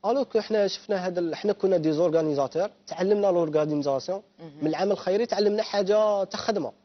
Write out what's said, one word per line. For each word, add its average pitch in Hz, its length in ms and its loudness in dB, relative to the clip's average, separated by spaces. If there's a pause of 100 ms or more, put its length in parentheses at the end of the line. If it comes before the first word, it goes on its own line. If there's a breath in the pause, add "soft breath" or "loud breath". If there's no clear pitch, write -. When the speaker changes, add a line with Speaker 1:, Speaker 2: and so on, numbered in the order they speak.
Speaker 1:
الوغ 254 180 2
كو 220 160 0
حنا 208 280 2
شفنا 190 400 -4
هذا 180 120 -2
ال-، 165 160 -2
حنا 208 180 0
كنا 185 240 2
دي 160 140 2
زورغانيزاتور، 156 800 0 (180)
تعلمنا 202 400 0
لورغانيزاسيون. 151 960 0 (180)
Speaker 2:
مهم. 160 120 -16 (100)
Speaker 1:
من 147 60 0
العمل 165 240 0
الخيري 196 340 0
تعلمنا 208 380 0
حاجه 208 600 2
تاع - 160 -8
خدمه 175 320 -2 (140)